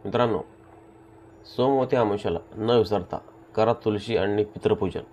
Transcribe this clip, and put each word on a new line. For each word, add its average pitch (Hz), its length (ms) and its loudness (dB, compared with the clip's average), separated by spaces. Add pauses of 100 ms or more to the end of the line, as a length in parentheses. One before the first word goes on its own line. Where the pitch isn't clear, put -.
मित्रांनो, 110 360 0 (1160)
सोमवती 131 400 2
अमावस्येला 101 420 0 (180)
न 110 140 -2
विसरता 104 480 2 (360)
करा 110 180 2
तुळशी 107 440 -2
आणि 101 280 0
पितृपूजन. 101 560 -2 (120)